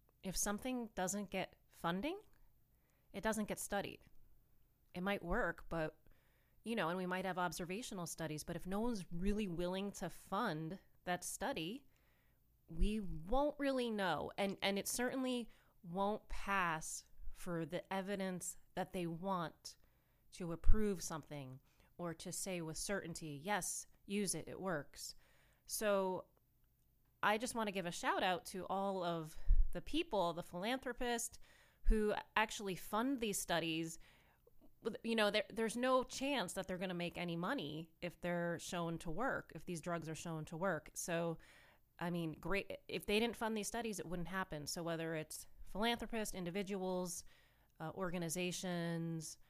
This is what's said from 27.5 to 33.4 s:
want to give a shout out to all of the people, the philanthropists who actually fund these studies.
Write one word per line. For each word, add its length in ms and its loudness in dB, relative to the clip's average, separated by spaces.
want 140 0
to 60 0
give 120 0
a 60 -2
shout 320 0
out 240 2
to 220 -6
all 340 0
of 320 -2
the 80 -2
people, 520 2
the 80 -6
philanthropists 960 -2
who 300 6
actually 400 2
fund 440 0
these 180 0
studies. 640 0